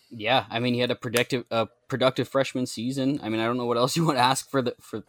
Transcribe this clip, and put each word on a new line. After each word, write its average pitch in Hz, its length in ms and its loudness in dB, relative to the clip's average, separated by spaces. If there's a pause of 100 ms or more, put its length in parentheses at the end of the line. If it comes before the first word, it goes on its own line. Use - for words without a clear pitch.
Yeah, 113 400 0
I 117 100 -4
mean, 123 160 0
he 120 40 0
had 123 120 0
a 120 40 -4
productive, 120 560 -2
a 113 160 0 (220)
productive 127 400 0
freshman 135 380 0
season. 135 560 -4
I 107 60 -6
mean, 113 120 -2
I 113 40 0
don't 120 120 0
know 120 80 -4
what 120 120 0
else 127 200 2
<laughs> - 0 -
you 165 80 2
wanna 147 140 2
ask 127 320 2
for 135 100 2
the, 120 180 -4
for, - 300 -10